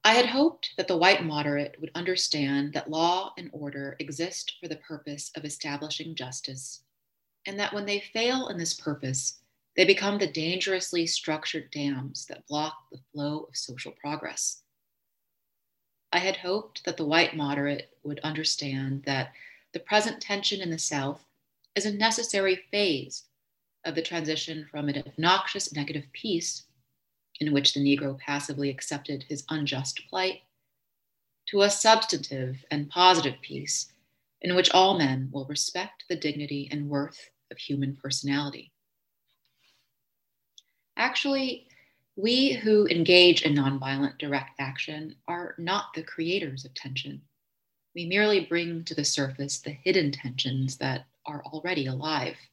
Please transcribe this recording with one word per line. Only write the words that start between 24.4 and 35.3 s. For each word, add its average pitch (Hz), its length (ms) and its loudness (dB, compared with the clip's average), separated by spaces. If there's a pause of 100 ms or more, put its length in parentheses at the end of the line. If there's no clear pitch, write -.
from 147 160 -4
an 139 180 -2
obnoxious 185 680 2
negative 147 400 -4
peace - 500 -4 (760)
in 151 140 0
which 139 200 4
the 143 60 -2
Negro 139 400 2
passively 143 500 -4
accepted 139 540 -6
his 147 260 -8
unjust 139 600 -4
plight, 185 320 -2 (1040)
to 202 140 2
a 202 80 6
substantive 143 880 4 (120)
and 147 200 -2
positive 175 520 6
peace - 460 -6 (540)
in 180 140 0
which 180 160 6
all 190 260 8
men 131 340 2